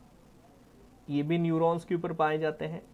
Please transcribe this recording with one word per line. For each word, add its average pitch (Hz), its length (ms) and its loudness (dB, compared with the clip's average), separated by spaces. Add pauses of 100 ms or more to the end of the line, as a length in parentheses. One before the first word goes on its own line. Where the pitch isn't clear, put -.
(1120)
ये 143 120 0
भी 165 160 0
neurons 165 460 2
के 185 100 -2
ऊपर 170 200 -2
पाए 156 240 0
जाते 151 260 -2
हैं। 165 180 -8 (120)